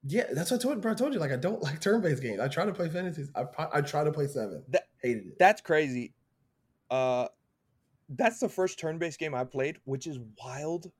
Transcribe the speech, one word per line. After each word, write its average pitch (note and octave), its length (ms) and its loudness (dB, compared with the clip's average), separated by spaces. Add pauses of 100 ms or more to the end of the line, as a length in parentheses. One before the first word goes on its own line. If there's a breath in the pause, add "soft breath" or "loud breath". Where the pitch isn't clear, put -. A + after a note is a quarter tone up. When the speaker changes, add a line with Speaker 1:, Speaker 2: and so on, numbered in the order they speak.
Speaker 1:
Yeah, E3 280 0
that's E3 200 0
what B3 80 2
I - 20 -4
told, B3 180 0
bro, A3 120 0
I - 20 2
told C4 180 2
you. A#3+ 80 0
Like, C#3 120 0
I B2+ 40 0
don't F3 260 0
<laughs> - 0 -
like D3+ 180 -2
turn-based F#3 420 2
games. G#2+ 160 -2
I B2+ 100 2
try E3 160 0
to G#3 80 0
play E3 160 -2
fantasies. D#3+ 460 -6
I B2+ 100 -2
pro-, - 280 -6
I D3 80 4
try D3 240 0
to D3+ 80 2
play D3 160 -2
seven. G#2 400 -6
Speaker 2:
That, C3+ 160 2 (180)
Speaker 1:
Hated A2 260 0
it. - 100 -18
Speaker 2:
that's G3+ 220 8
crazy. C#3 540 0 (760)
Uh, B2+ 380 2 (800)
that's A3+ 320 0
the A#3 80 0
first F#3 300 0
turn-based E3 400 -4
game D#3 160 -4
I B2+ 100 0
played, C3+ 400 -4
which C3+ 220 -6
is D3 120 -8 (240)
wild. D#3 580 -6